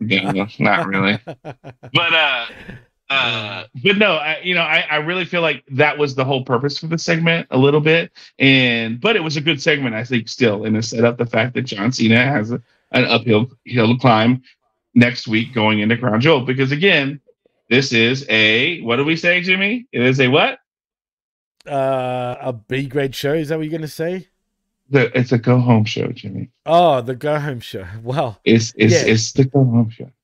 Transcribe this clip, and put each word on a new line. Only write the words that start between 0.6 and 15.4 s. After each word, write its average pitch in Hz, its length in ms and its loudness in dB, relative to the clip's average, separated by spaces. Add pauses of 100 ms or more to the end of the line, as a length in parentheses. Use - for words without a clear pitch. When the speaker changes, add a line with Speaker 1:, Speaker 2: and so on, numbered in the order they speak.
Speaker 1:
really. 98 360 -2
Speaker 2:
<laughs> - 40 -20 (180)
Speaker 1:
But, 156 720 -6
uh, 135 320 -2 (680)
uh, 110 520 -4
Speaker 2:
Mm. - 200 -18
Speaker 1:
but 196 140 2
no, 208 160 2
I, 156 280 -4
you 180 120 -2
know, 170 80 0
I, 165 280 0
I 151 60 -2
really 170 280 -4
feel 175 180 -4
like 151 280 -2
that 147 280 0
was 143 160 -2
the 131 100 -2
whole 131 200 -2
purpose 135 340 -2
for 165 80 -12
the 160 120 -4
segment 165 520 -2
a 127 80 -2
little 143 220 6
bit. 165 320 0 (260)
And, 120 640 2
but 220 160 2
it 180 60 -2
was 156 140 -4
a 160 40 -4
good 147 220 -2
segment, 139 320 0
I 113 100 -4
think, 117 240 -4
still, 107 360 0
and 107 120 0
it 110 80 0
set 113 200 0
up 120 140 2
the 117 80 -2
fact 117 280 -2
that 123 80 -4
John 113 300 -4
Cena 117 320 4
has 110 280 -2
a, - 80 -6 (300)
an 123 140 2
uphill 113 460 2 (140)
hill 120 300 2
to 127 60 -2
climb 120 420 4 (520)
next 120 340 2
week 113 260 -2